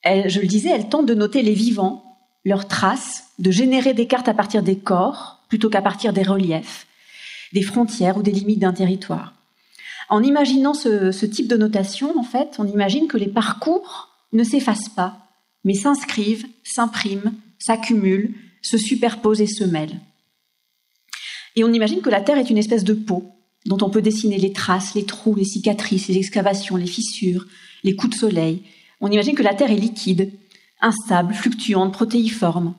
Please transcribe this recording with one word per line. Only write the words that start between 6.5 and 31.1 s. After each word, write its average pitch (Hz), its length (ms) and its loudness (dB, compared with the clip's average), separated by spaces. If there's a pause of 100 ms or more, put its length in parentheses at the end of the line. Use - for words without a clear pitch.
des 190 80 0
frontières 196 560 0
ou 208 60 -2
des 202 80 2
limites 202 280 0
d'un 185 140 2
territoire. 185 600 -2 (760)
En 214 120 2
imaginant 277 520 4
ce, 208 400 0
ce 202 120 -4
type - 220 -4
de 240 80 2
notation, 214 640 0
en 240 40 -2
fait, - 360 -4
on 208 80 -2
imagine 208 400 0
que 247 100 -2
les 202 120 -2
parcours 220 800 -2 (240)
ne 226 100 4
s'effacent 226 460 0
pas, - 400 -6 (340)
mais 202 120 2
s'inscrivent, 226 720 0 (180)
s'impriment, 214 680 -2 (240)
s'accumulent, 214 760 2 (260)
se - 160 0
superposent 220 640 2
et 208 60 4
se 214 160 -4
mêlent. 160 380 -2 (1500)
Et 226 80 4
on 233 80 4
imagine 233 300 2
que - 80 0
la 208 100 4
Terre 285 180 2
est 247 120 0
une 214 80 4
espèce 214 260 2
de 208 100 2
peau 196 380 -4 (340)
dont 190 160 0
on 196 80 2
peut 214 120 2
dessiner 214 360 0
les 196 160 0
traces, 190 420 -2
les 202 100 -2
trous, - 300 -2
les 196 100 0
cicatrices, 202 640 -2
les 185 100 2
excavations, 196 580 0
les 180 120 -2
fissures, 180 580 -4 (380)
les 196 120 2
coups - 200 -2
de - 40 -8
soleil. 170 440 0 (380)
On 202 100 0
imagine 208 240 2
que - 80 0
la 202 100 4
Terre 285 180 2
est 208 40 4
liquide, 190 560 0 (500)
instable, 196 520 0